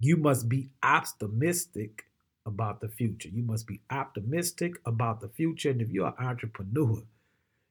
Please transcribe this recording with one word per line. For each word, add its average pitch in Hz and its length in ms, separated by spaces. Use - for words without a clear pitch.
you 151 160
must 131 320
be 131 220
optimistic 127 1200
about 104 340
the 110 80
future. 110 400
You 107 140
must 110 240
be - 140
optimistic 160 840
about 113 340
the 104 80
future. 160 420
And 120 120
if 110 80
you're 92 260
an 123 80
entrepreneur, 120 800